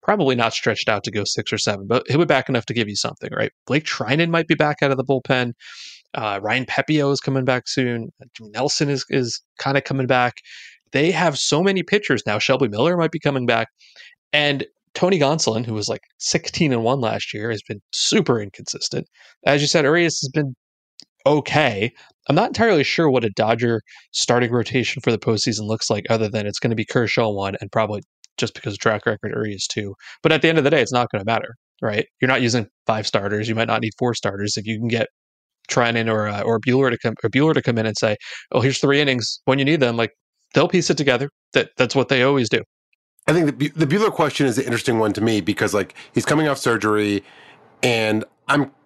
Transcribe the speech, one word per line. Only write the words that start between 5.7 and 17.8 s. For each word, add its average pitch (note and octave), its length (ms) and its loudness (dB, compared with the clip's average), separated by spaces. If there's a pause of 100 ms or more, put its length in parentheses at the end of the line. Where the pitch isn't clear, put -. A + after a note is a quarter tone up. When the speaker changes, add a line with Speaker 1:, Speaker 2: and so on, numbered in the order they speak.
Speaker 1:
Uh, G#2 260 -4
Ryan A#2 240 -2
Pepiot D3 460 0
is C3+ 80 -2
coming C3+ 240 -2
back B2+ 240 0
soon. A#2+ 420 -2 (300)
Nelson A#2 500 -2
is, C3+ 200 -2
is B2 320 -2 (180)
kinda C#3 220 0
coming C3+ 260 -2
back. B2 280 2 (560)
They D#3+ 200 2
have E3 260 0
so D3 240 0
many F#3+ 220 2
pitchers G3 420 0
now. G#2+ 140 0
Shelby C3 300 2
Miller C3+ 280 2
might D#3+ 140 0
be D#3+ 80 -6
coming C3+ 260 0
back. A2+ 220 2 (640)
And D3 340 2 (300)
Tony F3+ 240 2
Gonsolin, C3+ 460 0
who A2+ 80 -6
was, G#2 140 -4
like, A2+ 140 -6 (180)
sixteen - 520 0
and A#2 120 0
one C3 160 0
last A2 340 -4
year, A2+ 160 -6
has G#2+ 180 -6
been G#2 120 -10 (120)